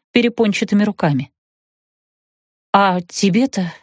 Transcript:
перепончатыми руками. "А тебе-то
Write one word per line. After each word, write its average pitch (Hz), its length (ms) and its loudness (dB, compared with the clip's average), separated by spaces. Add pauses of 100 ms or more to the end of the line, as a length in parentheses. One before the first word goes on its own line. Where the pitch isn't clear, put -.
(120)
перепончатыми 226 720 0
руками. 151 480 -2 (1400)
"А 196 300 2
тебе-то 190 800 -2